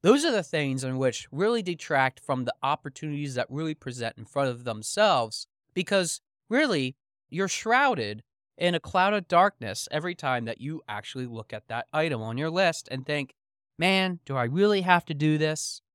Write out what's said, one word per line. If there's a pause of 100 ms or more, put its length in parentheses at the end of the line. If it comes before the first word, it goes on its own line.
Those
are
the
things
in
which
really
detract
from
the
opportunities
that
really
present
in
front
of
themselves, (280)
because (260)
really, (340)
you're
shrouded (340)
in
a
cloud
of
darkness
every
time
that
you
actually
look
at
that
item
on
your
list
and
think, (420)
"Man,
do
I
really
have
to
do
this?" (140)